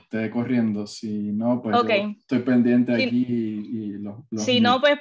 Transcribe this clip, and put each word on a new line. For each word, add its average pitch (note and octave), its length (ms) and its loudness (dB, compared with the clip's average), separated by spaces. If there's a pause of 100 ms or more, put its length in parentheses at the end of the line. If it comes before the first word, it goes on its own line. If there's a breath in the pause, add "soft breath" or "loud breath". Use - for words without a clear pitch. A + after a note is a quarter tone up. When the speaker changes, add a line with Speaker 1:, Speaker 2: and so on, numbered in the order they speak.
Speaker 1:
esté A2 280 -4
corriendo. A#2 560 0
Si G#2 460 -6
no, A#2+ 300 0
pues A2 120 0
yo A#3+ 80 4
Speaker 2:
Ok. A2+ 80 -2 (280)
Speaker 1:
estoy A#2+ 220 -2
pendiente B2 560 4
Speaker 2:
Si B2 60 2
Speaker 1:
aquí B2 260 0
y, A2 500 -4
y G#2 160 -8
lo, G2+ 360 -12
lo A3 100 -4
Speaker 2:
si B3 200 2
no, A#3+ 200 4
pues, D4 200 4